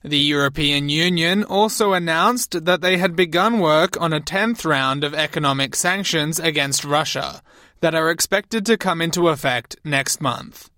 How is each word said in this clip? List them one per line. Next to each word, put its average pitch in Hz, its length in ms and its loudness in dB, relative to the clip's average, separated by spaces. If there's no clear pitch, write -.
The 147 160 -2
European 143 680 0
Union 170 560 0
also 208 480 0
announced 175 720 0
that 180 160 2
they 185 160 2
had 175 180 0
begun 185 460 2
work 165 400 2
on 165 140 0
a 151 60 -2
tenth 202 440 -2
round 139 400 0
of 147 80 -4
economic 147 640 -2
sanctions 170 640 -2
against 147 420 -2
Russia 143 600 -2
that 160 120 2
are 160 160 2
expected 202 540 -2
to 226 140 4
come 165 240 -2
into 170 260 2
effect 135 560 -2
next 143 380 -2
month. - 560 -6